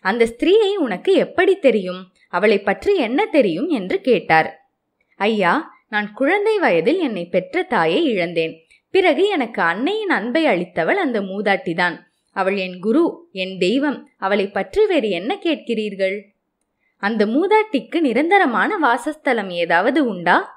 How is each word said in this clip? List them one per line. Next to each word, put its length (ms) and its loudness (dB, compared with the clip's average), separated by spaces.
அந்த 200 0
ஸ்திரீயை 520 2
உனக்கு 400 -2
எப்படி 400 2
தெரியும்? 440 0
அவளை 260 2
பற்றி 400 0
என்ன 280 0
தெரியும்?" 440 2
என்று 300 -2
கேட்டார். 480 2
"ஐயா, 340 0
நான் 240 -4
குழந்தை 440 0
வயதில் 420 2
என்னை 280 -4
பெற்ற 380 -2
தாயை 400 0
இழந்தேன். 500 -2
பிறகு 340 2
எனக்கு 340 -2
அன்னையின் 500 -2
அன்பை 340 -2
அளித்தவள் 540 0
அந்த 220 -2
மூதாட்டிதான். 760 -2
அவள் 220 0
என் 220 -8
குரு, 240 2
என் 240 -6
தெய்வம். 420 0
அவளை 320 0
பற்றி 360 -2
வேறு 260 0
என்ன 260 -4
கேட்கிறீர்கள்?" 800 -4
"அந்த 240 0
மூதாட்டிக்கு 760 0
நிரந்தரமான 760 2
வாசஸ்தலம் 800 -2
ஏதாவது 500 2
உண்டா? 320 2